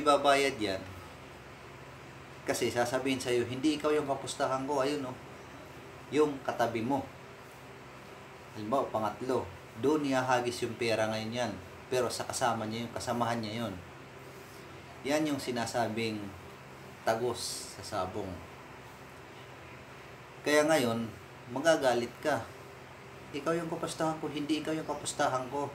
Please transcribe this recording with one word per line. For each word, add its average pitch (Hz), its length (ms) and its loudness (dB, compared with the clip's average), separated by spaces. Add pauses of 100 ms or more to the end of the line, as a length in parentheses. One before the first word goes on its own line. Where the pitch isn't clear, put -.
ibabayad 143 560 6
yan. 98 240 0 (1700)
Kasi 131 240 2
sasabihin 127 480 2
sa'yo, 123 240 4
"Hindi 135 320 2
ikaw 151 160 4
yung 147 160 4
kapustahan 131 560 0
ko, 143 160 2
ayun, 139 240 2
oh." 127 120 -6 (920)
Yung 143 400 4
katabi 117 320 2
mo. 135 240 2 (1500)
Halimbawa, 113 320 2
pangatlo, 113 560 2 (400)
doon 147 240 6
ihahagis 127 560 4
yung 113 160 -4
pera 110 320 4
ngayon 110 160 -2 (160)
yan. 107 80 0 (400)
Pero 127 160 4
sa - 160 -4
kasama 113 400 2
niya, 113 240 -2
yung 117 80 -8
kasamahan 117 480 2
niya 110 240 -2
yun. 92 60 -4 (1300)
Yan 151 240 4
yung 143 140 0
sinasabing 113 840 0 (800)
tagos - 720 0
sa 95 80 -10
sabong. 95 480 -2 (2000)
Kaya 147 240 8
ngayon, 117 400 4 (480)
magagalit 135 640 6
ka. 139 240 2 (880)
"Ikaw 160 240 0
yung 165 160 -2
kapustahan 160 480 0
ko, 156 80 -4
hindi 147 320 0
ikaw 156 160 0
yung 151 160 -2
kapustahan 131 640 0
ko." 143 200 0